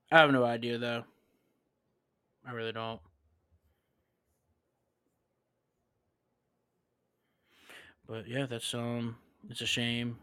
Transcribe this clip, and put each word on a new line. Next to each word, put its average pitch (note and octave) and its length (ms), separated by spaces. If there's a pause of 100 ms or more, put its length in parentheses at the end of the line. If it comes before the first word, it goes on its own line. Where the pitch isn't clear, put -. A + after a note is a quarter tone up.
(120)
I D#3+ 80
have D3+ 120
no C3 140
idea, A#2 320
though. A#2 260 (1400)
I B2 40
really A2+ 220
don't. A2+ 280 (4000)
But, A2 200
yeah, C3 180
that's, A#2+ 280
um, A#2 440 (320)
it's A#2+ 120
a A#2 40
shame. A#2+ 580